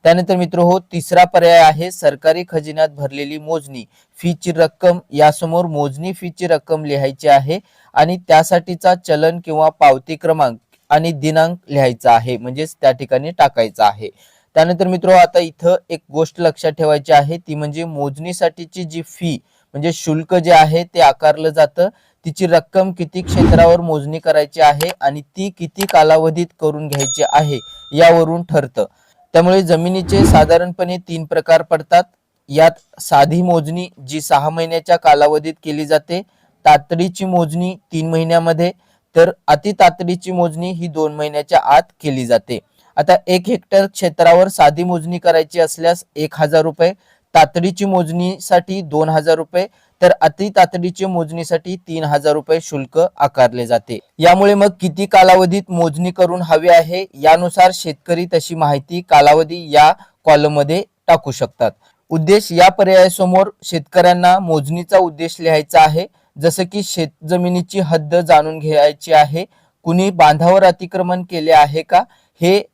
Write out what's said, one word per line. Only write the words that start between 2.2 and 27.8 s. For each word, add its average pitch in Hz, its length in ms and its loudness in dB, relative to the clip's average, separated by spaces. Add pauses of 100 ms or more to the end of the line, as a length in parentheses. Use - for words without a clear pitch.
खजिन्यात 156 400 -4
भरलेली 143 480 -10
मोजणी 147 460 -10 (360)
फीची 170 320 -6
रक्कम, 170 480 0 (120)
यासमोर 160 540 0
मोजणी 147 480 -6
फीची 175 340 -10
रक्कम 156 380 -2
लिहायची 139 420 -4
आहे 143 320 0 (360)
आणि 165 220 0
त्यासाठीचा 175 800 0
चलन 165 420 -2
किंवा 156 320 -2
पावती 139 440 2
क्रमांक 147 420 -2 (320)
आणि 160 240 0
दिनांक 160 440 -2 (120)
लिहायचा 131 420 0
आहे, 117 260 0
म्हणजेच 127 440 -10
त्या 135 100 2
ठिकाणी 131 400 -6
टाकायचा 113 540 0
आहे. 104 240 -4 (460)
त्यानंतर 175 320 2
मित्रो 185 240 -2
आता 175 280 6
इथं 170 360 -2 (140)
एक 165 100 -8 (120)
गोष्ट 156 300 -4
लक्षात 160 300 -2
ठेवायची 151 420 -2
आहे, 147 240 2
ती 160 180 -12
म्हणजे 151 300 -8
मोजणीसाठीची 165 1000 -8
जी 165 180 -12
फी 160 360 -8 (360)
म्हणजे 151 200 -4
शुल्क 160 420 -6
जे 170 160 0
आहे 160 340 4
ते 170 160 -4
आकारलं 151 480 2
जातं, 156 400 0 (360)
तिची 170 220 -6
रक्कम 180 440 0
किती 180 300 -10
क्षेत्रावर 170 600 2
मोजणी 156 380 -6
करायची 151 420 -2
आहे 147 300 2 (100)
आणि 143 200 -4
ती 190 280 -10
किती 185 360 -12
कालावधीत 160 640 2 (140)
करून 151 260 -4
घ्यायची 139 380 -6
आहे 147 340 -2 (320)